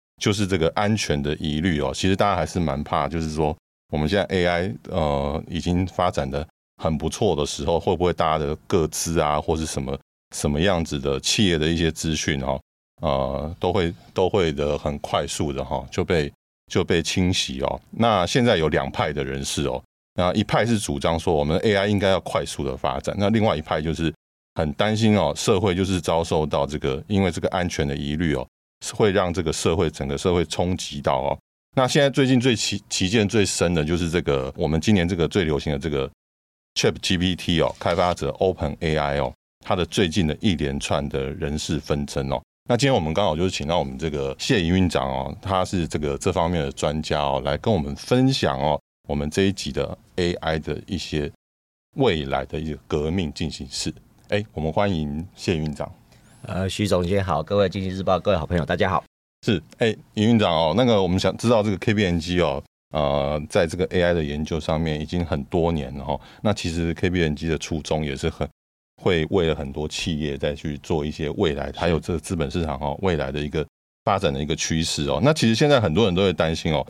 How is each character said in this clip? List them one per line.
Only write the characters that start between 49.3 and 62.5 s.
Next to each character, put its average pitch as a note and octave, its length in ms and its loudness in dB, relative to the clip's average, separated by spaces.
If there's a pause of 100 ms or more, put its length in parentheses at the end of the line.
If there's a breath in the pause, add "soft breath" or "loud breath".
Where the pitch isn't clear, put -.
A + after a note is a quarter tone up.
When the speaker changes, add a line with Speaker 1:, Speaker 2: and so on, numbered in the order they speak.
Speaker 1:
一 G2+ 100 4
集 - 180 -8
的 C#2 240 -4 (200)
A F2 180 0
I D#2+ 240 -2
的 - 300 -6
一 F#2+ 100 -6
些 D2 340 -4 (640)
未 F#2 280 2
来 C2+ 180 -2
的 D#2 160 -8
一 D#2 120 -6
个 C#2+ 160 -8
革 D#2 240 -2
命 E2+ 200 -2
进 D#2 200 -6
行 - 180 -12
式。 - 240 -6 (360)
哎， G#2 220 -2
我 - 80 -10
们 D#2 100 -2
欢 G2+ 240 0
迎 D#2 320 -4 (120)
谢 G2 180 -2
营 D#2 80 -2
运 D2+ 100 -4
长。 - 160 -8 (520 soft breath)
Speaker 2:
呃， F#2 280 -4
徐 A2 160 0
总 F2+ 160 4
监 F#2+ 220 0
好， D#2+ 180 0
各 G2+ 140 -4
位 G2 140 4
经 F#2+ 120 -4
济 F#2+ 60 -4
日 F#2 160 -6
报， F#2 160 2
各 G#2 120 0
位 F#2+ 40 4
好 D#2+ 100 -2
朋 F2+ 120 0
友， D#2 80 0
大 F2 100 0
家 F#2 140 2
好。 F2+ 120 2 (440)
Speaker 1:
是， F2+ 180 0 (140)
哎， A2 180 2 (200)
营 A2 160 4
运 A#2 60 6
长 G2+ 140 4
哦， D#2+ 240 2
那 A#2+ 80 4
个 A2+ 180 4
我 F#2+ 60 2
们 F2+ 100 2
想 F#2+ 200 0
知 A2+ 100 -2
道 A2+ 160 6
这 G#2+ 80 0
个 F#2 60 -2
K A2 160 0
P G#2 100 2
M F2 160 2
G F2 220 0
哦， C#2+ 200 0 (300)